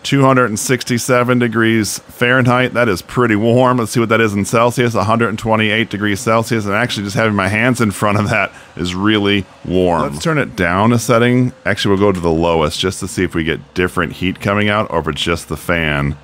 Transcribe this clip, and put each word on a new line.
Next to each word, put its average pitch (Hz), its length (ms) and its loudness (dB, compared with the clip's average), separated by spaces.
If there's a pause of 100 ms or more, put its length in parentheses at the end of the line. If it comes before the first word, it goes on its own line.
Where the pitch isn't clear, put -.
Two 139 180 2
hundred 131 240 4
and 107 140 -4
sixty-seven 123 800 0
degrees 113 600 0
Fahrenheit. 123 720 0
That 120 140 2
is 92 140 0
pretty 120 340 0
warm. 123 420 2
Let's 113 140 -4
see 127 80 0
what 117 80 2
that 110 140 2
is 104 120 2
in 101 120 0
Celsius. 117 500 0
a 123 80 0
hundred 113 260 0
and 107 100 -6
twenty-eight 110 500 0
degrees 104 320 -2
Celsius. 113 440 0
And 101 80 -2
actually 113 300 -2
just 101 140 -4
having 110 180 0
my 95 140 0
hands 117 320 0
in 107 100 2
front 101 260 0
of 104 120 0
that 98 240 -2 (240)
is 90 180 -4
really 101 480 0 (220)
warm. 87 380 0
Let's 73 200 -8
turn 160 140 -2
it - 180 -4
down 95 380 2
a 117 60 2
setting. 123 520 2 (140)
Actually, 98 300 0
we'll 98 120 2
go 101 60 4
to 90 80 -4
the 85 100 0
lowest 82 480 0
just - 220 -4
to 95 60 -8
see 95 160 -4
if 85 120 -4
we 82 80 -2
get 76 300 -6
different 87 400 -2
heat 90 260 -4
coming 104 300 0
out 107 220 -2
or 85 80 0
if 80 100 -4
it's 71 120 -6
just 85 280 -4
the 78 80 -6
fan. 73 680 -2